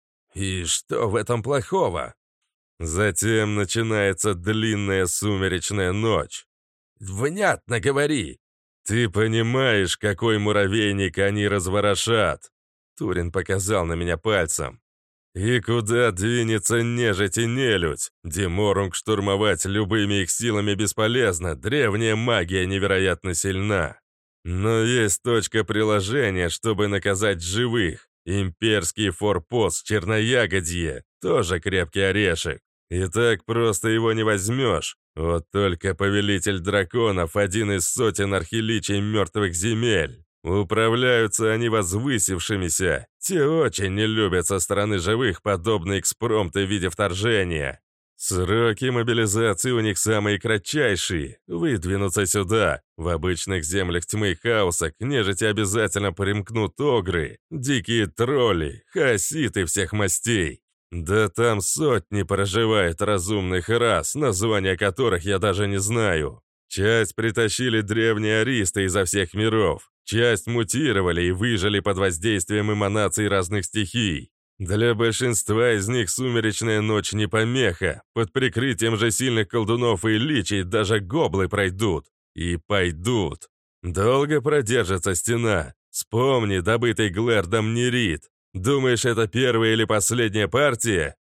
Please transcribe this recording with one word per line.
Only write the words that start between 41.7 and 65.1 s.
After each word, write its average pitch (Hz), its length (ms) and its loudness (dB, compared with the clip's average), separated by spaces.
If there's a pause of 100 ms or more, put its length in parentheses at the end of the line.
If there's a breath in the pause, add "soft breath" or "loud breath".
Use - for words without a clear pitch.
Те 175 240 0
очень 123 500 0
не 107 120 2
любят 101 400 2
со 98 120 0
стороны 101 400 0
живых 107 440 0
подобные 98 580 0
экспромты 104 640 -2
в 95 40 -4
виде 95 200 0
вторжения. 92 920 -2 (360)
Сроки 104 720 0
мобилизации 113 840 0
у 120 100 0
них 107 180 0
самые 104 420 0
кратчайшие. 104 1080 -2
Выдвинуться 98 800 -2
сюда. 95 560 0 (140)
В 80 120 -4
обычных 87 560 -2
землях 87 420 -2
тьмы 104 260 -2
и - 20 -2
хаоса 95 560 0
к - 100 -20
нежити 110 440 0
обязательно 104 680 0
примкнут 101 680 -2
огры, 92 580 0 (120)
дикие 120 560 0
тролли, 110 760 0 (100)
хаоситы 127 720 0
всех 85 280 -2
мастей. 101 680 0 (280)
Да 92 380 0
там 113 320 2
сотни 104 640 0
проживает 98 760 0
разумных 95 680 0
рас, 113 480 2
названия 101 600 0
которых 107 480 0